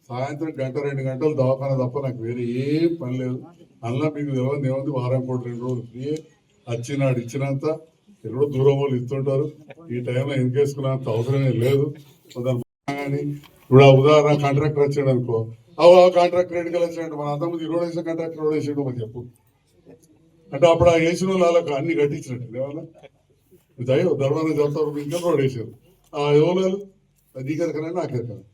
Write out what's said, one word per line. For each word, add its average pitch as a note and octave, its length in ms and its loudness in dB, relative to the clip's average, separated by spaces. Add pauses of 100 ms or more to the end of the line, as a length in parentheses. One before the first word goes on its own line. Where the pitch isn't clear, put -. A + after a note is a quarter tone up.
సాయంత్రం C#3+ 420 -6 (100)
గంట C3 140 -6 (120)
రెండు C3+ 220 -4
గంటలు C3 320 0
దవాఖాన C3 320 0 (100)
తప్ప C3 220 -4
నాకు B2 220 -6
వేరే A#2+ 160 -6 (220)
ఏం D#3+ 240 2 (120)
పని B2+ 200 -6
లేదు. B2+ 160 -4 (480)
అందులో C#3 300 -2
మీకు C#3+ 220 -6
తెలియదు C3 320 -2
ఏముంది, C#3 280 -4
వారం B2+ 300 -2
పూట B2+ 120 -4 (100)
రెండు A#2+ 160 -10
రోజులు B2 260 -6
ఫ్రీయే, C3+ 240 -6 (520)
వచ్చినాడు B2+ 560 -2
ఇచ్చినంత. C#3 420 -6 (600)
ఎక్కడో B2 280 -2
దూరం C#3 260 4
వాళ్ళు C#3 200 -2
ఇస్తుంటారు, C3+ 460 -2 (480)
ఈ B2 120 -6
టైంలో B2+ 340 -2
ఎన్నికేసుకున్నంత C3 760 -2
అవసరమే C3+ 360 0 (120)
లేదు. C#3 220 2 (480)
కొందరు B2+ 240 -2 (300)
కానీ C#3+ 340 -4 (400)
ఇప్పుడు C3 260 8
ఆ - 20 12 (100)
ఉదాహరణ D3 340 6 (120)
కాంట్రాక్టర్ C#3+ 400 2
వచ్చాడు C#3 280 0
అనుకో, A#2+ 240 -2 (440)
ఆ, E3 40 6 (180)
ఆ F3+ 40 8 (100)
కాంట్రాక్టర్ F3 440 2
ఎన్నికలు E3+ 260 -2
వచ్చినట్టు E3 340 -8
మన D3 140 -4
అంతకుముందు E3 300 -4
ఈ D3+ 60 -6
రోడ్ E3+ 140 0
వేసిన E3+ 240 -6
కాంట్రాక్టర్ E3 340 -6
రోడ్ D3+ 140 0
వేసాడు C#3+ 300 -4
మరి A#2+ 160 -8
చెప్పు B2 160 -12 (1300)
అంటే C#3 180 2
అప్పుడు E3+ 220 4
ఆ E3 120 4
వేసిన F3+ 260 -2
వాళ్ళు F#3 160 2
వాళ్ళకి D#3+ 320 2
అన్ని E3 220 -4
కట్టించినట్టు B2+ 600 -4
ఏమన్నా D3 220 -8 (1080)
దయ D3+ 140 4 (180)
ధర్మాన్ని D3+ 380 0
చదువుతారు D3 460 0
ఇంకా D#3+ 200 -6
రోడ్ D#3 180 2
వేసారు. A2+ 280 -4 (480)
ఆ - 20 -2 (220)
ఎవరు F#3 280 0 (640)
అది C3+ 140 -12
నీకెరకనే D#3+ 500 -4
నాకెరకనే. A2+ 440 -8 (100)